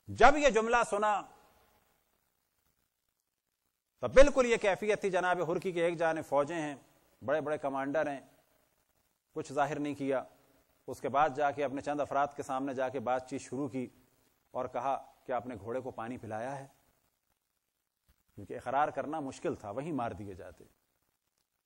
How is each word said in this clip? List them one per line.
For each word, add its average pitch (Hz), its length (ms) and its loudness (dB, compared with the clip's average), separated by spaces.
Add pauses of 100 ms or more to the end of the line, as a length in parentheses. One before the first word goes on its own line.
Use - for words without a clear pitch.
जब 226 280 8
ये 294 140 6
जुमला 226 340 2
सुना 208 440 0 (2750)
तब 123 100 -2
बिल्कुल 262 340 10
ये 233 100 2
कैफियत 208 480 0
थी 202 60 0
जनाब 180 300 0
हुर 170 180 -2
की 180 140 -4
कि 170 80 -2
एक 170 160 0
जाने 160 260 -2
फौजें 147 320 0
हैं, 151 260 -6 (420)
बड़े-बड़े 147 360 -2
कमांडर 139 500 -2
हैं, 139 220 -10 (1040)
कुछ 156 160 -10
जाहिर 143 260 0
नहीं 147 160 -4
किया। 135 300 -2 (640)
उसके 135 200 -8
बाद 139 260 2
जाके 143 280 0
अपने 139 200 -4
चंद 147 180 -4
अफराद 143 360 0
के 147 60 -8
सामने 135 320 -4
जाके 131 260 -2
बातचीत 127 400 -2
शुरू 135 280 -6
की 127 160 -4 (680)
और 127 120 -4
कहा 127 280 -2 (320)
कि 135 60 -4
आपने 120 240 -4
घोड़े 113 240 -6
को 123 100 -8
पानी 117 260 -10
पिलाया 110 340 -8
है, 139 200 -12 (1600)
क्योंकि 101 200 -14
इकरार 131 360 0
करना 143 300 -6
मुश्किल 135 340 -6
था, - 160 -12
वहीं 139 220 -8
मार 120 200 -4
दिए 98 220 -14
जाते। 90 300 -20 (1000)